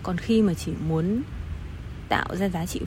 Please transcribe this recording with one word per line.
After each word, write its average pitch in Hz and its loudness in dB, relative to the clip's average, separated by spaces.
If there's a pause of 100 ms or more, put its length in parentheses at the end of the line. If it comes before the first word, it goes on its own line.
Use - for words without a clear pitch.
Còn 180 -2
khi 220 6
mà 190 6
chỉ 160 -4 (140)
muốn 175 2 (880)
tạo - 0
ra 190 2
giá 175 -2
trị - -4